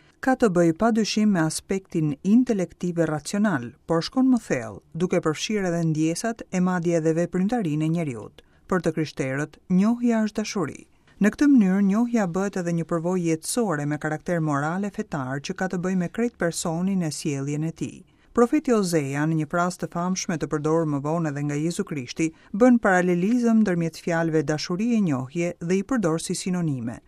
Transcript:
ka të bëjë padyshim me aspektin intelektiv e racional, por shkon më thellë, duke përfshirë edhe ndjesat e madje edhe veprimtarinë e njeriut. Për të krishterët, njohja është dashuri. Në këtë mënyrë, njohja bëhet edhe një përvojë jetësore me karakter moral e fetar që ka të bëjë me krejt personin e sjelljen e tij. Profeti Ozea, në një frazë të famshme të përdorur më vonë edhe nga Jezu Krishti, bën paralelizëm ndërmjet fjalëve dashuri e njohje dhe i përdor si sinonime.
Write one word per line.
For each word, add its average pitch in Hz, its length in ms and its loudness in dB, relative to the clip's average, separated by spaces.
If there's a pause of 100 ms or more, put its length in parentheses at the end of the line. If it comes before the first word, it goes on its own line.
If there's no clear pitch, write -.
(220)
ka 262 160 2
të 233 160 4
bëjë 165 240 6
padyshim 214 560 2
me 170 80 2
aspektin 160 720 -2 (100)
intelektiv 185 800 2
e 156 80 4
racional, 156 560 -2 (240)
por 165 160 2
shkon 262 240 2
më 247 160 4
thellë, 113 380 -6 (100)
duke 175 320 0
përfshirë 185 460 -2
edhe 170 160 0
ndjesat 160 640 -2
e 185 100 0
madje 175 400 0
edhe 160 220 2
veprimtarinë 175 640 0
e - 80 0
njeriut. 123 500 -8 (240)
Për 185 160 0
të 160 140 2
krishterët, 147 580 -4 (160)
njohja 226 540 2
është 214 160 -4
dashuri. - 420 -6 (320)
Në 208 160 2
këtë 285 220 4
mënyrë, 196 340 6
njohja 226 400 2
bëhet 190 320 -4
edhe 170 160 -2
një 165 160 -4
përvojë 170 380 0
jetësore 160 580 -2
me 147 80 -2
karakter 156 400 -4
moral 156 480 -2
e 202 80 -6
fetar 143 480 -6
që 185 160 -8
ka 185 160 -4
të 185 80 -4
bëjë 185 240 0
me 170 80 -8
krejt 233 240 -4
personin 175 640 -2
e 160 80 -2
sjelljen 147 560 -4
e 165 80 -6
tij. - 260 -10 (320)
Profeti 247 400 2
Ozea, 156 560 0
në 160 140 0
një 151 100 -2
frazë 175 300 -2
të 165 100 -4
famshme 180 480 -4
të 151 80 -4
përdorur 156 400 0
më 143 160 -2
vonë 156 300 -2
edhe 143 100 -6
nga 143 160 -2
Jezu 170 240 -4
Krishti, 160 460 -4 (260)
bën 240 240 6
paralelizëm 202 800 4
ndërmjet 170 400 0
fjalëve 165 480 0
dashuri 175 480 -2
e 214 80 2
njohje 156 460 -2 (100)
dhe 175 160 -2
i 196 80 0
përdor 175 400 0
si 185 120 -6
sinonime. 151 720 -4